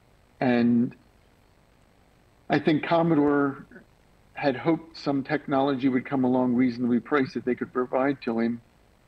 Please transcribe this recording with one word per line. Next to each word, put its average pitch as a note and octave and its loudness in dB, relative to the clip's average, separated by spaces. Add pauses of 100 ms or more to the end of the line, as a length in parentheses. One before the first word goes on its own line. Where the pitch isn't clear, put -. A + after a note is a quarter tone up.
(400)
and A#2+ 2 (1600)
I D3+ 2
think D3+ 2
Commodore D3 2 (680)
had C#3 -2
hoped D#3+ -2
some C#3 -4
technology C#3 -2
would B2+ 0
come C3 -2
along B2+ 2
reasonably B2 0
priced C3+ -2
that A#2+ -6
they B2 0
could - -10
provide C3 -2
to A#2 -2
him, A#2 -2 (480)